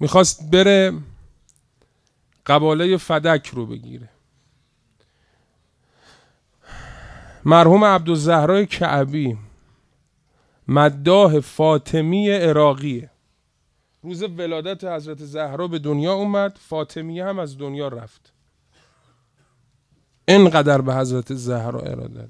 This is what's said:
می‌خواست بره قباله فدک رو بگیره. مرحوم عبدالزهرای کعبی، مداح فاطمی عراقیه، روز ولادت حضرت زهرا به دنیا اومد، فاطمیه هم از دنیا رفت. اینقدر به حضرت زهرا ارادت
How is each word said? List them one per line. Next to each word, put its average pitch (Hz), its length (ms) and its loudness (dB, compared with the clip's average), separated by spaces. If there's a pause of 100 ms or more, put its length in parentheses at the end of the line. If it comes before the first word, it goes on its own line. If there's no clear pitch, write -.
می‌خواست 156 500 2
بره 190 420 4 (1500)
قباله 156 500 2
فدک 160 500 -2
رو 120 200 -10
بگیره. 117 420 -16 (3250)
مرحوم 170 400 6
عبدالزهرای 170 840 2
کعبی، 139 720 -4 (1300)
مداح 151 720 4
فاطمی 160 880 -2
عراقیه، 147 800 0 (920)
روز 175 200 -12
ولادت 170 600 -8
حضرت 156 340 -10
زهرا 151 500 -8
به 165 100 -6
دنیا 147 340 -2
اومد، 202 460 -2 (100)
فاطمیه 165 560 -8
هم 196 140 -6
از 147 200 -10
دنیا 143 300 -8
رفت. 117 440 -18 (2000)
اینقدر 160 520 6
به 131 140 -2
حضرت 127 400 -4
زهرا 123 460 -8
ارادت 120 340 -12 (160)